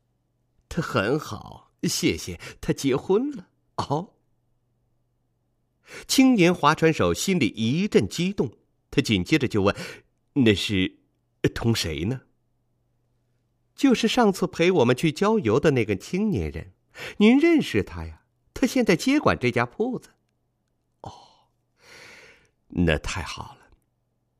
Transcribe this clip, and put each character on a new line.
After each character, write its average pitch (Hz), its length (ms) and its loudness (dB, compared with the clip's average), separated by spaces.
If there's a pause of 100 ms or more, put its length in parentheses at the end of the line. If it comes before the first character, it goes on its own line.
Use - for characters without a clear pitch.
(680)
？”“她 - 140 -8
很 123 360 -2
好， - 540 -14 (120)
谢 123 320 -2
谢。 87 220 -12 (220)
她 170 120 -2
结 - 220 -2
婚 226 380 -2
了。 202 160 -16 (280)
”“哦。” 160 340 -6 (2000)
青 262 300 4
年 175 180 4
划 147 180 2
船 160 200 2
手 87 200 0
心 185 240 -2
里 127 120 2
一 143 400 -2
阵 123 200 2
激 180 240 -4
动， 151 200 -4 (400)
他 127 100 2
紧 95 220 0
接 156 120 2
着 135 120 0
就 104 140 0
问 98 120 2 (600)
：“那 113 200 4
是， 95 440 -2 (540)
同 117 220 -2
谁 80 300 -6
呢 127 160 -4 (1500)
？”“就 269 180 4
是 220 140 2
上 208 260 2
次 185 140 -4
陪 170 240 0
我 156 140 4
们 127 100 4
去 160 160 0
郊 208 300 0
游 113 180 2
的 160 140 2
那 123 120 0
个 101 120 -2
青 202 340 -4
年 87 180 -4
人。 80 260 -12 (420)
您 220 200 6
认 320 240 4
识 107 220 -2
他 85 220 -14
呀？ 80 180 -18 (320)
他 247 140 0
现 247 160 0
在 185 100 4
接 269 240 0
管 95 180 2
这 123 140 -2
家 120 160 -2
铺 233 320 -6
子。 - 120 -20 (920)
”“哦， - 80 -18 (1600)
那 82 280 0
太 - 280 -8
好 - 360 -14
了。” - 100 -20 (680)